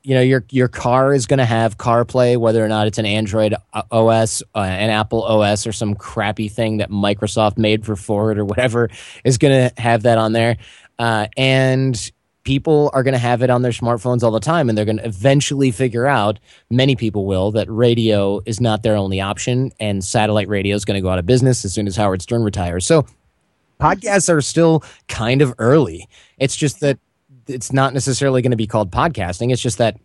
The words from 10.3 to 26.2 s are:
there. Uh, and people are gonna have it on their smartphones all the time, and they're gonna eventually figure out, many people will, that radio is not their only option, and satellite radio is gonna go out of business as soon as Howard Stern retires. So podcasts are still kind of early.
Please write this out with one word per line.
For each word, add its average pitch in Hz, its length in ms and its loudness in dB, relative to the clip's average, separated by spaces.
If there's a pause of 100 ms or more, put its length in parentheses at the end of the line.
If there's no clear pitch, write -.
there. 117 240 2 (420)
Uh, 113 260 0 (100)
and 131 760 0 (320)
people 147 500 0
are 135 80 2
gonna 131 160 0
have 123 240 0
it 127 80 2
on 123 140 2
their 123 80 0
smartphones 120 500 -2
all 117 80 2
the 107 100 0
time, 151 300 0
and 107 80 0
they're 107 80 0
gonna 110 180 -2
eventually 135 680 0
figure 120 340 -2
out, 107 320 0 (320)
many 131 260 2
people 104 300 -4
will, 95 240 0
that 107 180 -2
radio 110 800 2
is 113 160 -6
not 110 220 0
their 107 120 2
only 95 240 -2
option, 123 600 -4
and 98 240 -4
satellite 107 440 0
radio 101 280 -2
is 104 100 -6
gonna 98 160 -2
go 92 80 -2
out 92 80 0
of 85 80 -4
business 127 400 2
as 95 80 -6
soon 101 140 -4
as 92 80 -6
Howard 98 260 0
Stern 117 220 -2
retires. 90 420 -4
So 160 220 4 (760)
podcasts 190 480 0
are 156 120 2
still 160 420 2 (240)
kind 123 340 -2
of 127 160 2
early. 110 500 2 (300)